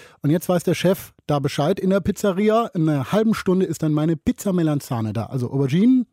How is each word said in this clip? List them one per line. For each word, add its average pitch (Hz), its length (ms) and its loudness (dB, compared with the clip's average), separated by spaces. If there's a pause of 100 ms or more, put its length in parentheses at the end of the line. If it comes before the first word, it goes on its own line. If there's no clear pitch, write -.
(200)
und 143 100 0
jetzt 170 180 0
weiß 180 140 2
der 170 120 0
Chef - 380 -2 (140)
da 147 140 -2
Bescheid 147 400 -2
in 185 100 0
der 196 80 2
Pizzeria. 214 760 0
In 160 140 0
einer 139 220 -2
halben 214 240 2
Stunde 185 320 0
ist - 160 -6
dann 156 100 0
meine 156 220 0
Pizza - 380 -4
Melanzane 143 600 -2
da. 107 140 -4
Also 123 240 -4
Auberginen, 185 640 2